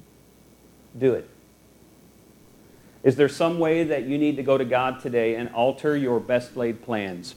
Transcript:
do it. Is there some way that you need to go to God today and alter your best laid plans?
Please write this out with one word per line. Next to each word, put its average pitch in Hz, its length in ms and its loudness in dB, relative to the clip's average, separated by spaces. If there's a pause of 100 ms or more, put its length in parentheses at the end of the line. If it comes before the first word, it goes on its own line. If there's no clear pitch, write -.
(960)
do 123 180 4
it. 80 140 -6 (1800)
Is 131 100 6
there 143 140 4
some 170 320 0
way 165 240 2
that 147 200 -2
you 139 140 -2
need 147 180 2
to 135 60 -6
go 135 160 2
to 131 60 0
God 127 360 -2
today 117 360 0
and 120 140 -6
alter 135 460 0
your 127 220 0
best 123 380 -2
laid 117 260 -4
plans? 95 540 -6